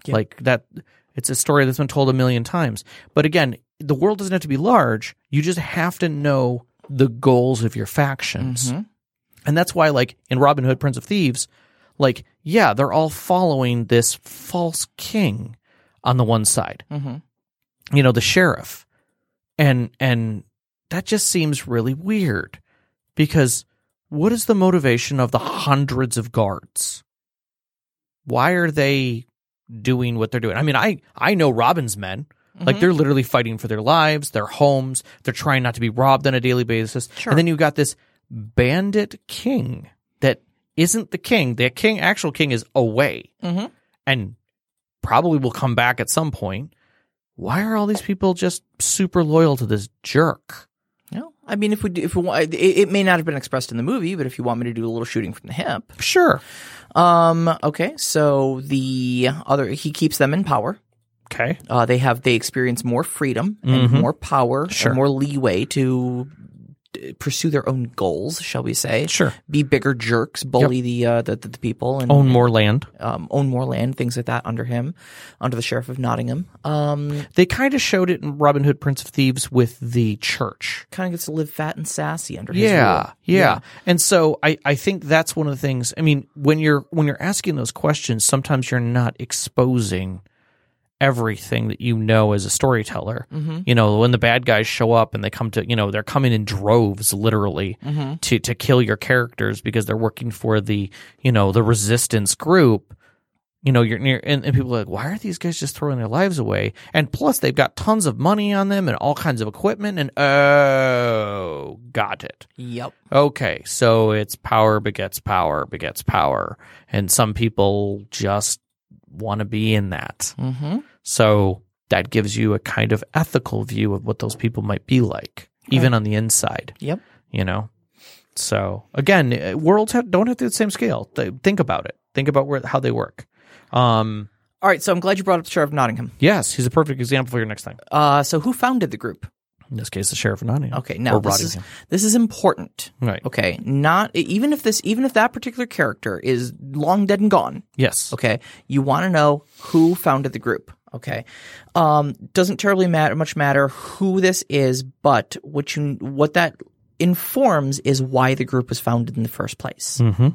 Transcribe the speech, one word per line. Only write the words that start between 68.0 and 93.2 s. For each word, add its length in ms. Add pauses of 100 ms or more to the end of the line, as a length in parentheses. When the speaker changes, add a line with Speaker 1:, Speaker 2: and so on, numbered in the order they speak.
Speaker 1:
shall 220
we 100
say. 320
Speaker 2:
Sure. 260 (160)
Speaker 1:
Be 140
bigger 320
jerks, 480
bully 360
Speaker 2:
Yep. 60
Speaker 1:
the, 220
uh, 160
the, 140
the, 140
the 80
people. 420
And, 100
Speaker 2:
Own 180
more 220
land. 340 (140)
Speaker 1:
Um, 320
own 180
more 160
land, 320
things 200
like 100
that 180
under 200
him, 320 (440)
under 140
the 80
Sheriff 260
of 120
Nottingham. 480 (160)
Um, 600 (120)
Speaker 2:
They 100
kinda 320
showed 320
it 140
in 140
Robin 260
Hood, 160
Prince 220
of 80
Thieves 420
with 260
the 380
church. 760
Speaker 1:
Kinda 220
gets 140
to 40
live 180
fat 280
and 100
sassy 540
under 120
his 120
Speaker 2:
Yeah, 320
Speaker 1:
rule. 160 (140)
Speaker 2:
yeah. 120
Speaker 1:
Yeah. 200 (280)
Speaker 2:
And 140
so 420
I, 220
I 100
think 300
that's 320
one 100
of 60
the 80
things. 360
I 40
mean, 340
when 240
you're, 320
when 160
you're 160
asking 320
those 160
questions, 540
sometimes 440
you're 120
not 400
exposing 1040 (800)
everything 640
that 120
you 160
know 380
as 100
a 60
storyteller. 800